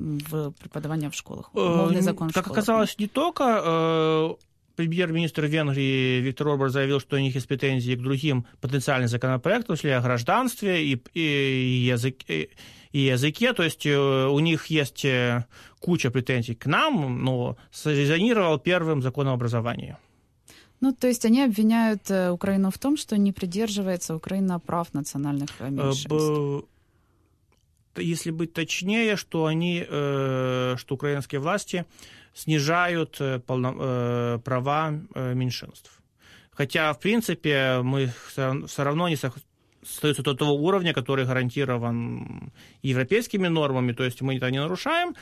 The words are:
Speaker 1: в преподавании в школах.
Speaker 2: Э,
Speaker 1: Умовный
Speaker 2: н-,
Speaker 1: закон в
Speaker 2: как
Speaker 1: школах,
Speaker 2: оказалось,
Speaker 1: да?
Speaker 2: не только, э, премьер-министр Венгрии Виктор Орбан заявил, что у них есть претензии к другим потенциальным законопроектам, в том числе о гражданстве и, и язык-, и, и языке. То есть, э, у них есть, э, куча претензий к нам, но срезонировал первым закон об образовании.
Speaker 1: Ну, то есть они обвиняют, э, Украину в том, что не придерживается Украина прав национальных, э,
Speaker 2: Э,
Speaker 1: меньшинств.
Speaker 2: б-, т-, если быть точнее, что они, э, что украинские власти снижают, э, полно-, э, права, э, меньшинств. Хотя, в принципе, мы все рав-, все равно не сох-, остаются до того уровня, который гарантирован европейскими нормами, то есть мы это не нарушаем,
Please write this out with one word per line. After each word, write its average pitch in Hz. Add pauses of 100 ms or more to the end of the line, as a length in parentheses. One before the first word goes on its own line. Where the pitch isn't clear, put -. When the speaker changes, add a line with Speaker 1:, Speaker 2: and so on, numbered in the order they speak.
(300)
Speaker 1:
в 151
преподавании 156
в 135
школах. -
Speaker 2:
Э, -
Speaker 1:
Умовный 170
Speaker 2:
н-, 185
Speaker 1:
закон 170
в 160
Speaker 2:
как 185
Speaker 1:
школах, 190
Speaker 2:
оказалось, 220
Speaker 1:
да? 208
Speaker 2:
не 208
только, 311 (200)
э, 160 (420)
премьер-министр 165
Венгрии 135
Виктор 135
Орбан 135
заявил, 135
что -
у 139
них 135
есть 131
претензии 131
к 123
другим 131 (160)
потенциальным 127
законопроектам, 131
в -
том 170
числе 139
о 123
гражданстве 175
и, 131 (120)
и 131
язык-, 127
и, 78 (420)
и 143
языке. 143
То 180
есть, -
э, 139
у 143
них 160
есть, 147
э, 123 (340)
куча 160
претензий 120
к -
нам, 151
но 123 (140)
срезонировал 160
первым 165
закон 135
об 131
образовании. 120 (840)
Speaker 1:
Ну, 262
то 254
есть 240
они 233
обвиняют, 220
э, 185
Украину 190
в -
том, 285
что -
не 202
придерживается 190
Украина 185
прав 170
национальных, 143 (120)
э, 120
Speaker 2:
Э, 135
Speaker 1:
меньшинств. 139
Speaker 2:
б-, 151 (1300)
т-, 175
если 165
быть 165
точнее, 202
что -
они, 170
э, 131
что -
украинские 143
власти 175 (500)
снижают, 165
э, 135
полно-, 127
э, 120
права, 143 (220)
э, 127
меньшинств. - (500)
Хотя, 151
в 143
принципе, 147
мы 131 (180)
все - (100)
рав-, 147
все -
равно 160
не 156
сох-, 131 (460)
остаются 147
до 139
того 147
уровня, 170
который 135
гарантирован 120 (300)
европейскими 180
нормами, 135
то 127
есть 123
мы 135
это 127
не 135
нарушаем, 285